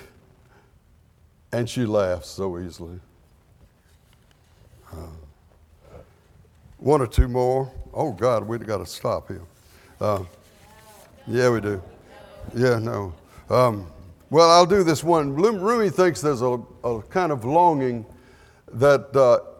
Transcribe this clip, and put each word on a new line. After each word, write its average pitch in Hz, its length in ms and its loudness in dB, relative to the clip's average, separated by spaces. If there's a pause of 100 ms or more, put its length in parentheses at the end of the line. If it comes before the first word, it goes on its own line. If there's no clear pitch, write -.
(1500)
And 117 180 -4
she 123 160 -4
laughs 95 420 -2
so 92 320 -8
easily. 87 400 -14 (1900)
Uh, 82 160 -16 (1700)
one 143 240 2
or 120 60 -2
two 127 200 2
more. 127 440 -2 (220)
Oh, 135 180 -4
God, 104 340 -2
we 113 140 -6
gotta 101 260 -6
stop - 440 -8
here. 95 120 -14 (580)
Uh, 98 240 -2 (1000)
yeah, 123 240 2
we 113 120 0
do. 101 200 -6 (720)
Yeah, 120 260 0
no. 107 340 -8 (360)
Um, 110 380 2 (420)
well, 165 200 6
I'll 175 160 8
do 190 180 2
this 156 200 0
one. 151 320 0
Lu-, 202 220 0
Rumi 214 320 0
thinks 180 320 0
there's 143 200 -2
a, 123 200 -2 (220)
a 117 200 -4
kind 175 280 -2
of 117 140 -6
longing 135 600 0 (680)
that, 139 420 2
uh, 123 240 6 (200)